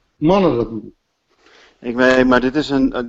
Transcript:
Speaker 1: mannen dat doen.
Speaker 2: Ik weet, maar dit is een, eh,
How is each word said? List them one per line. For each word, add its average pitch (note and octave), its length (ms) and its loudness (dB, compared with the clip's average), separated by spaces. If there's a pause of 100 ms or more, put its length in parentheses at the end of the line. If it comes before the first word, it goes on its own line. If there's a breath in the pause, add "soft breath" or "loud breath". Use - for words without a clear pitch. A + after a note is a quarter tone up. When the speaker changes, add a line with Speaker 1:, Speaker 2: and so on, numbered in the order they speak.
(160)
Speaker 1:
mannen E3+ 400 0
dat A2+ 140 -4
doen. A2 240 -14 (880 soft breath)
Speaker 2:
Ik A#2+ 160 -10
weet, B2+ 320 4
maar B2 140 4
dit C3 140 -4
is C#3+ 140 -2
een, C3+ 240 0
eh, B2 160 -6